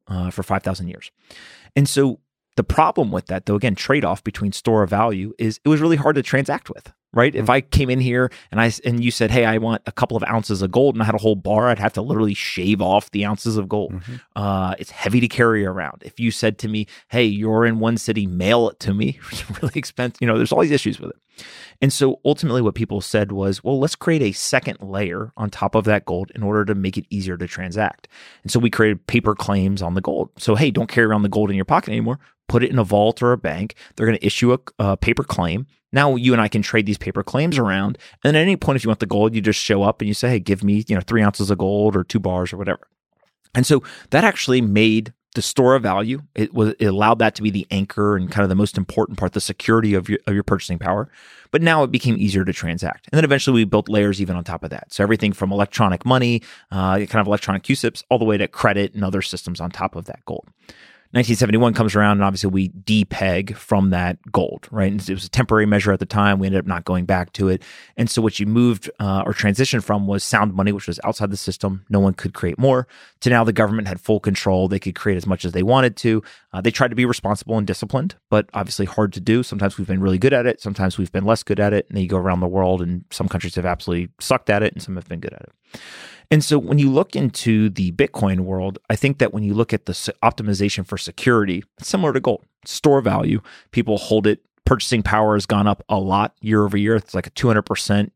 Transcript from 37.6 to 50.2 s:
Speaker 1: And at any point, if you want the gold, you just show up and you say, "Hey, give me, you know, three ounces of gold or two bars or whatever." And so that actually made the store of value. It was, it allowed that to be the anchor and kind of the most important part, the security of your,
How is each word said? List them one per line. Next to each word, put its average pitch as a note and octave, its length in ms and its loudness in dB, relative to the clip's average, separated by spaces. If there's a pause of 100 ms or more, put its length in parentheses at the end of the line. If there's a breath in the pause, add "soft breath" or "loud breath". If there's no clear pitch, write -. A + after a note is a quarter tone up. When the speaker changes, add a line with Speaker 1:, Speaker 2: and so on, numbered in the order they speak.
Speaker 1:
And D3 120 4
at D3+ 40 4
any F#3 160 2
point, D3 200 -2
if B2 80 -4
you A2+ 60 0
want G#2+ 80 0
the A2 80 -2
gold, G#2+ 300 2
you A2 40 0
just G#2 200 0
show G2+ 240 2
up G#2+ 160 0
and G#2+ 80 -2
you G#2 60 -2
say, B2 160 0
"Hey, A#2 100 2
give G2 240 -2
me, G2+ 240 2
you G#2 80 0
know, F2+ 40 0
three A2 220 2
ounces G2+ 280 0
of G2 80 2
gold G#2 360 0
or F#2+ 80 2
two - 160 -2
bars F2+ 340 -2
or F2+ 40 -12
whatever." F#2+ 320 -8 (640)
And D3+ 100 2
so C#3+ 200 2 (260 loud breath)
that D#3+ 140 4
actually B2+ 360 2
made A2 520 2 (240)
the A2+ 60 -2
store C3 340 4
of B2+ 80 0
value. G#2+ 380 -2 (120)
It G#2+ 180 -2
was, A2 280 2
it A2 60 2
allowed G#2 340 2
that A2 160 2
to G#2 60 -10
be G#2+ 80 2
the G2 200 -4
anchor G2+ 460 0
and F#2 160 -2
kind G#2 100 0
of G2 60 2
the F#2 80 2
most G#2 200 2
important G2+ 400 -2
part, F#2 160 -2
the G2+ 80 -4
security A2+ 540 0
of F#2 140 -2
your, G2+ 180 -2